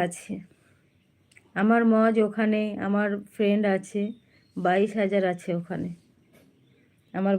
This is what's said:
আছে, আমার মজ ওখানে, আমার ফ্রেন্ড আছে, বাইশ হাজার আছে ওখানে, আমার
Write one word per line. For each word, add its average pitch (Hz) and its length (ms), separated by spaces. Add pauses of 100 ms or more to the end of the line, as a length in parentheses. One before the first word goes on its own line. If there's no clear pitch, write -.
আছে, 175 280 (1300)
আমার 226 200 (100)
মজ 220 220 (140)
ওখানে, 214 320 (260)
আমার 202 220 (260)
ফ্রেন্ড 208 300 (120)
আছে, 196 260 (540)
বাইশ 190 340 (100)
হাজার 196 220 (100)
আছে 175 180 (100)
ওখানে, 175 300 (1200)
আমার 196 240